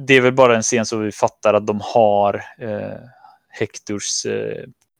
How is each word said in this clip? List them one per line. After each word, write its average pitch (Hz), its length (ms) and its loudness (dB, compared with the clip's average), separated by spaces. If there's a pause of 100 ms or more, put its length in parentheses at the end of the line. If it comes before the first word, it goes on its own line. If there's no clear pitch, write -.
det 139 80 6
är 131 60 8
väl 127 120 4
bara 123 240 6
en 110 60 0
scen 113 240 -2
så 113 100 -4
vi 107 160 -4
fattar 107 420 0
att 104 120 0
de 104 180 -2
har, 104 600 0 (140)
eh, 104 400 -10 (500)
Hectors, - 800 -8
eh, 107 380 -8 (360)